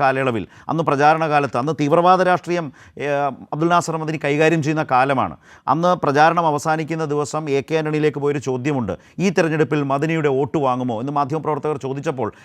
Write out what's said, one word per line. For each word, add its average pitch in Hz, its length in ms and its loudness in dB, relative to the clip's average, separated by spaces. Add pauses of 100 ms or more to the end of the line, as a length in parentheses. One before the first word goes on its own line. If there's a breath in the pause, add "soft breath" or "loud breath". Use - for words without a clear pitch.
കാലയളവിൽ 131 460 0 (220 soft breath)
അന്ന് 160 140 -2
പ്രചാരണ 151 460 2
കാലത്ത് 143 280 0
അന്ന് 139 240 -2
തീവ്രവാദ 170 420 4
രാഷ്ട്രീയം, 170 500 0 (260 soft breath)
ഏ, 131 80 -6 (460)
അബ്ദുൽ 156 160 0
നാസർ 170 280 0
മദനി 156 280 -6
കൈകാര്യം 156 380 4
ചെയ്യുന്ന 156 280 -2
കാലമാണ്. 127 460 2 (320 soft breath)
അന്ന് 170 280 2
പ്രചാരണം 156 500 4
അവസാനിക്കുന്ന 160 580 -2
ദിവസം 147 460 -4
എ 139 100 2
കെ 143 140 -6
ആന്റണിയിലേക്ക് 151 440 0
പോയൊരു 143 200 -2
ചോദ്യമുണ്ട്, 127 540 -4 (260 soft breath)
"ഈ 185 120 0
തെരഞ്ഞെടുപ്പിൽ 156 520 0
മദനിയുടെ 151 460 -2
വോട്ട് 143 300 -2
വാങ്ങുമോ?" 127 420 -2
എന്ന് 139 120 -6
മാധ്യമപ്രവർത്തകർ 147 640 -4
ചോദിച്ചപ്പോൾ 135 560 -6 (120 soft breath)